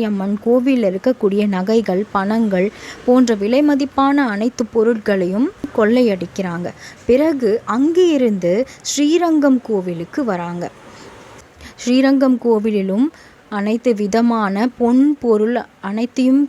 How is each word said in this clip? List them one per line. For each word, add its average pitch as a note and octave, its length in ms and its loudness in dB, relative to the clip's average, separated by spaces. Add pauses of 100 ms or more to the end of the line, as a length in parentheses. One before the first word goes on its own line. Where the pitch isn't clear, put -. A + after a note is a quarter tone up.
அம்மன் G3+ 380 -2
கோவிலில் B3 460 2
இருக்கக்கூடிய G#3 580 0
நகைகள், G3 560 0 (100)
பணங்கள் G3+ 560 0 (340)
போன்ற B3 320 4
விலைமதிப்பான C#4 840 0 (120)
அனைத்து A3 380 -4
பொருட்களையும் G#3+ 840 0 (240)
கொள்ளையடிக்கிறாங்க. F#3+ 960 0 (380)
பிறகு C4 440 2 (160)
அங்கிருந்து B3+ 880 0 (280)
ஸ்ரீரங்கம் D4 800 2
கோவிலுக்கு F3+ 600 -6
வராங்க. F3 400 -6 (1120)
ஸ்ரீரங்கம் C4 600 2
கோவிலிலும் G#3+ 720 0 (440)
அனைத்து G#3+ 420 -2
விதமான G#3+ 760 0
பொன் B3+ 500 2
பொருள் A3+ 380 0 (240)
அனைத்தையும் B3 680 0